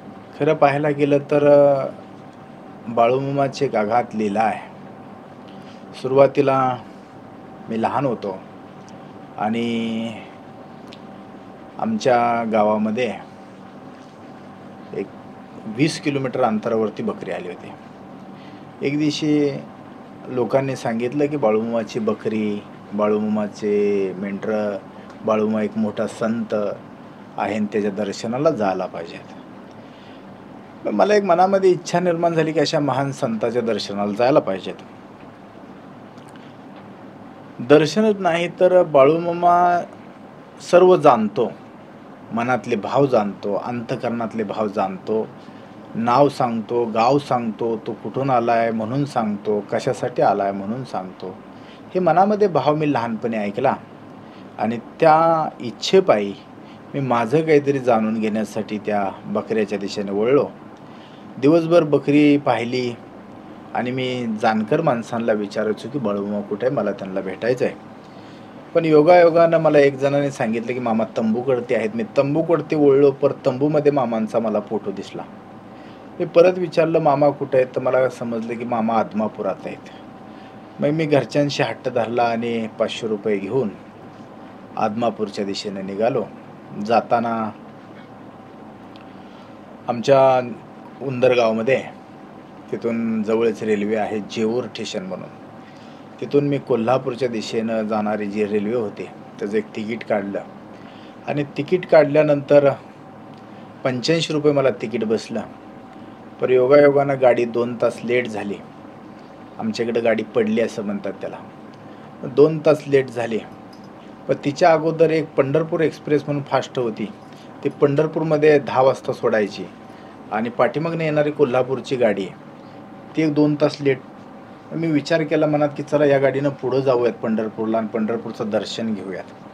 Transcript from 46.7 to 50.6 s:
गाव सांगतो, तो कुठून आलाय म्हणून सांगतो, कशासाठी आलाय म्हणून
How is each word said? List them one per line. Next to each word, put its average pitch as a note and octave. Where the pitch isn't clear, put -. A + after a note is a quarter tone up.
गाव A2+
सांगतो, A#2+
तो A2+
कुठून B2+
आलाय A#2
म्हणून A2+
सांगतो, G#2+
कशासाठी B2
आलाय G2+
म्हणून G#2